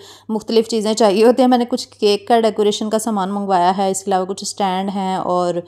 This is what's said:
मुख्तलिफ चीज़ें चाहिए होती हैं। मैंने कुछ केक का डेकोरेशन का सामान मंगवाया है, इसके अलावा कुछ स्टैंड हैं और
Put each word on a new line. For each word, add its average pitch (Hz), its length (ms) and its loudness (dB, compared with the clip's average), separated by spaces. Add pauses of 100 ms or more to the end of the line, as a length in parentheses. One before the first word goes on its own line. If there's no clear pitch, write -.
(320)
मुख्तलिफ 220 360 0
चीज़ें 220 260 -2
चाहिए 214 320 4
होती 247 160 4
हैं। 254 80 4
मैंने 240 160 2
कुछ - 200 -6
केक 202 420 -2
का 233 120 4
डेकोरेशन 214 500 0
का 220 80 -2
सामान 208 340 -2
मंगवाया 190 400 0
है, 196 200 0
इसके 190 200 -6
अलावा 185 140 0
कुछ 196 200 -8
स्टैंड 196 440 -4
हैं 190 280 -4
और 175 500 -2